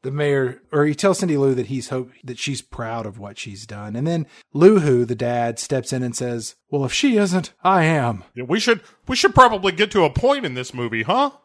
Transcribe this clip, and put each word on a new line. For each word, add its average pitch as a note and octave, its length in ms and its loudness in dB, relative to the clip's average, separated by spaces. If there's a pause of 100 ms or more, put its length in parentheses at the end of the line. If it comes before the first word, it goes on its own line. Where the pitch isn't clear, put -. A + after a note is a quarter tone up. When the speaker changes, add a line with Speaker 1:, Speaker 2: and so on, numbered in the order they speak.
Speaker 1:
The C3+ 80 -8
mayor, C#3 500 -2 (100)
or D3 140 2
he D3+ 80 0
tells F#3+ 260 0
Cindy E3 180 0
Lou C3+ 180 2
that B2 100 -2
he's B2+ 240 -8
hope-, B2+ 220 -6 (120)
that B2+ 140 -14
she's C#3 240 -6
proud A2+ 440 -10
of G#2 120 -12
what G2+ 200 -16
she's G#2 280 -14
done. G#2 300 -12
And C3 100 -4
then E3 220 -4 (260)
Lou F#3 260 8
Who, C3 240 2
the A#2+ 120 -4
dad, A#2+ 440 -4
steps C3 320 -4
in B2+ 120 -4
and A#2+ 120 -6
says, A#2+ 400 -8 (140)
"Well, C#3 160 -2
if B2 80 -4
she B3+ 240 2
isn't, F#3 340 0 (120)
I F#3 200 4
am." B2+ 400 0 (120)
Speaker 2:
Yeah, B2 80 -10
we D#3 160 -2
should, A3+ 220 2 (260)
we B3+ 80 -4
should - 180 2
probably G#3+ 380 6
get F#3+ 200 0
to F#3 140 4
a C#3+ 40 2
point C4 360 0
in C3+ 80 -4
this B2+ 180 -8
movie, A#2 300 -4
huh? B3+ 300 0 (140)